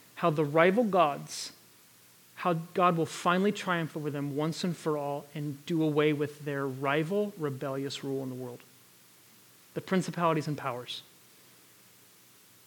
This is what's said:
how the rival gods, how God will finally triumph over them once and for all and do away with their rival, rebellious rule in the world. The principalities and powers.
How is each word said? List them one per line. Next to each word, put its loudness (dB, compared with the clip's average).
how 2
the 2
rival 6
gods, 0
how 0
God 4
will 2
finally 2
triumph -2
over -4
them -4
once -2
and -2
for -2
all -4
and -8
do 0
away 4
with -4
their -2
rival, 0
rebellious -6
rule -4
in -6
the -8
world. -10
The -6
principalities 0
and -2
powers. -8